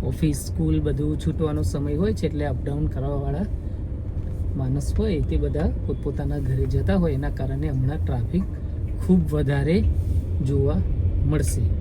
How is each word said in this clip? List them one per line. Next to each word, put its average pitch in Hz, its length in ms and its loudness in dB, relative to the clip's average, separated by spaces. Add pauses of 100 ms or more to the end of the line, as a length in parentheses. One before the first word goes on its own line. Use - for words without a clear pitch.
ઓફિસ, 143 380 0
સ્કૂલ 156 300 0 (100)
બધું 147 260 0 (100)
છૂટવાનો 151 400 0 (100)
સમય 147 280 -2
હોય 214 180 2
છે, - 100 -4
એટલે 147 240 -2
અપડાઉન 143 420 -2
કરવાવાળા 143 520 -2 (1120)
માણસ 131 380 0
હોય 202 320 2
તે - 140 0
બધા 147 260 0 (160)
પોતપોતાના 143 640 -2
ઘરે 131 260 2
જતા - 300 2
હોય, 160 160 2
એના 143 200 -2
કારણે 135 360 -2
હમણાં 135 280 0
ટ્રાફિક 147 420 0 (580)
ખૂબ 185 200 6 (120)
વધારે 143 420 2 (720)
જોવા 139 320 2 (500)
મળશે. - 320 2 (180)